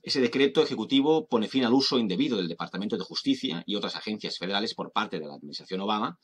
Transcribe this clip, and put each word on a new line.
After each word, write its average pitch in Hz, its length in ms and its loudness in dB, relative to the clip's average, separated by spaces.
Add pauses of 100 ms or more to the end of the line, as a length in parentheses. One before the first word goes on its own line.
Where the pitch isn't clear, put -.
Ese - 160 0
decreto 139 420 4
ejecutivo 139 640 2
pone 107 180 2
fin 131 180 2
al 113 80 4
uso 135 240 4
indebido 113 400 2
del 90 120 0
Departamento 95 480 -6
de - 80 -6
Justicia 131 640 -4
y 101 100 -4
otras 101 180 -4
agencias - 420 -6
federales 101 380 -2
por - 160 -8
parte 101 300 -2
de 76 60 -10
la 71 80 -12
administración 73 460 -10
Obama 107 440 -2